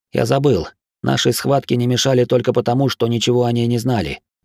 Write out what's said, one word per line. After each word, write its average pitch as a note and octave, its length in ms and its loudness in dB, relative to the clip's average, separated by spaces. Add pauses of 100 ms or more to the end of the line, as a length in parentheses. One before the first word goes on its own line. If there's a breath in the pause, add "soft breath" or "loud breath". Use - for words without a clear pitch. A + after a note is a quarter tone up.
(120)
Я - 140 0
забыл. C3+ 420 0 (340)
Наши B2+ 300 0
схватки - 420 -2
не A#2+ 120 0
мешали B2 380 2
только B2 280 0
потому, B2 360 0
что - 180 -2
ничего A#2+ 380 0
о A#2+ 80 0
ней A#2+ 140 0
не A#2+ 120 0
знали. A2 420 -4 (240)